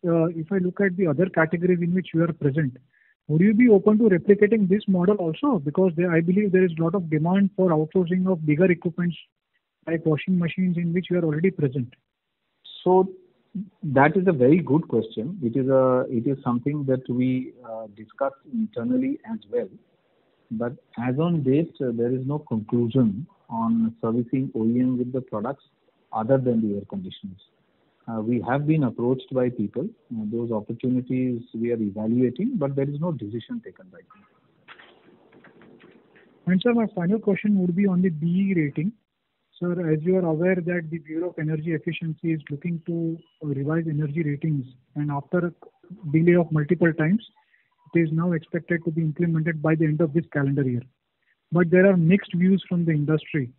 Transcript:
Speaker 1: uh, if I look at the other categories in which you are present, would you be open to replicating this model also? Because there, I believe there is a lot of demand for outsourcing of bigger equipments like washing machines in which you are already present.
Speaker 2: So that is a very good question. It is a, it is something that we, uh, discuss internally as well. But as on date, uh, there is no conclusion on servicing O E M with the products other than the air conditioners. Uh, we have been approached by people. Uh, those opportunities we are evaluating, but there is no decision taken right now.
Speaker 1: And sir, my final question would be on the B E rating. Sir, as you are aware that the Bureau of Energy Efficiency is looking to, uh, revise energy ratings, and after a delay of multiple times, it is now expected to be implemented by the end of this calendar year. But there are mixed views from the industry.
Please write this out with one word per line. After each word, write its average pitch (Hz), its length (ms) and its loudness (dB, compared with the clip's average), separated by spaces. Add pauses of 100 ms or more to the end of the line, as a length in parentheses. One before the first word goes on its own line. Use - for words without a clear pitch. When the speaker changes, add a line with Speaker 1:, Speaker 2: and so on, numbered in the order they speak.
Speaker 1:
uh, 165 200 2
if 165 240 -6
I 196 60 0
look 180 240 -2
at 190 160 0
the 190 100 2
other 156 200 2
categories 175 540 0
in 175 120 0
which 185 200 -2
you 165 100 2
are 165 100 -2
present, 139 440 -2 (520)
would 156 120 2
you 214 120 4
be 240 160 6
open 214 300 6
to 226 100 6
replicating 202 580 4
this 202 200 2
model 185 280 4
also? 196 440 0
Because 160 360 0
there, 175 160 0
I 165 80 4
believe 185 320 2
there 185 140 4
is 170 120 0
a 165 60 0
lot 165 100 0
of 180 160 -4
demand 175 460 2
for 190 140 2
outsourcing 175 600 0
of 160 140 -2
bigger 151 240 4
equipments 175 460 -2 (720)
like 160 180 -4
washing 160 320 0
machines 175 400 -2
in 170 160 -2
which 175 160 -2
you 175 80 0
are 170 60 0
already 160 280 0
present. 135 400 -4 (920)
Speaker 2:
So 190 260 4 (720)
that 143 320 4
is 185 120 2
a 190 40 4
very 143 280 6
good 139 280 0
question. 117 560 -4
It 117 140 -2
is 131 120 0
a, 131 400 4
it 120 160 -2
is 139 180 -2
something 139 420 -2
that 127 240 -2
we, 127 440 -2 (160)
uh, 113 260 -12
discuss 123 360 -8 (220)
internally 247 680 -4 (120)
as 220 80 -8 (120)
well. 240 160 -4 (840)
But 120 220 -6 (240)
as 127 220 -2
on 165 240 0
date, 143 380 0
uh, 127 120 -2
there 117 200 0
is 127 120 -4
no 147 140 -4
conclusion 117 880 0 (220)
on 113 520 0
servicing 123 540 -2
O 110 100 -2
E 120 140 2
M 127 180 0
with 123 140 -4
the 131 80 -4
products 120 460 -8 (480)
other 113 240 2
than 123 240 2
the 104 160 -2
air 101 100 -10
conditioners. 95 540 -12 (680)
Uh, 113 140 -6
we 113 260 0
have 139 180 0
been 151 200 2
approached 123 480 -2
by 127 160 2
people. 120 400 -4 (240)
Uh, 110 180 -6
those 117 200 -4
opportunities 123 880 -2 (120)
we 117 200 -2
are 113 80 -2
evaluating, 120 720 -2
but 139 220 -2
there 139 120 -2
is 147 120 -8
no 175 100 -4
decision 117 540 -8
taken 95 260 -20
right - 140 -20 (100)
now. 202 80 -20 (2250)
Speaker 1:
And 185 160 2
sir, 240 100 2
my 226 220 2
final 185 240 0
question 208 400 0
would 180 160 0
be 202 120 2
on 180 140 2
the 190 80 2
B 156 180 -4
E 190 280 0
rating. 160 380 -2 (640)
Sir, 175 340 -2
as 151 80 -2
you 185 160 2
are 180 80 0
aware 170 300 0
that 175 340 -4
the 165 80 -8
Bureau 160 320 -6
of 170 80 -14
Energy 156 360 -4
Efficiency 160 600 -4
is 156 160 -4
looking 160 380 -6
to, 165 320 -4 (240)
uh, 151 40 -6
revise 147 400 -2
energy 156 360 -4
ratings, 147 420 -4 (300)
and 147 160 -4
after 143 360 -4
a 160 60 -8 (580)
delay 170 240 6
of 165 160 2
multiple 156 420 2
times, 160 300 0 (720)
it 170 60 4
is 165 120 2
now 165 200 0
expected 165 540 -4
to 170 60 -2
be 160 100 -2
implemented 160 600 -2
by 160 140 2
the 160 100 2
end 151 160 0
of 156 120 0
this 165 200 0
calendar 139 300 0
year. 123 180 -2 (720)
But 170 180 2
there 185 220 6
are 185 60 4
mixed 175 360 4
views 180 340 2
from 175 180 -2
the 165 60 0
industry. 147 680 -2